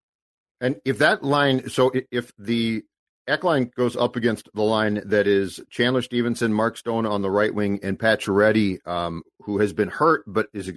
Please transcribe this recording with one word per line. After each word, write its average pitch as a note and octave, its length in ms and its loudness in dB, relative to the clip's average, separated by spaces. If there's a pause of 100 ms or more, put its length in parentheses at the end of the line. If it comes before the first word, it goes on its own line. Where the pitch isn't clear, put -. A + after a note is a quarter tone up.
(600)
And B2+ 240 -2
if B2+ 140 -2
that E3+ 240 2
line, C#3 460 2
so C3 260 2
i-, B2+ 160 -2
if A#2+ 260 -6
the A2+ 460 -2 (460)
Ek D#3 160 -2
line C#3 320 0
goes B2 200 0
up B2 200 0
against A2+ 380 -2
the G#2+ 80 -2
line G#2+ 420 2
that G2+ 240 2
is G2 320 0 (100)
Chandler B2 320 0
Stevenson, A#2+ 500 -2
Mark A2 240 0
Stone A2+ 300 -4
on G2+ 160 -2
the F#2+ 80 -2
right G#2 240 0
wing, G2+ 280 0
and G2 140 -4
Pacioretty, G#2+ 920 2
um, F2 340 -6 (200)
who G#2 160 -6
has G#2 140 0
been F#2 180 -2
hurt D#3+ 360 0
but G#2 260 -4
is F#2+ 240 -10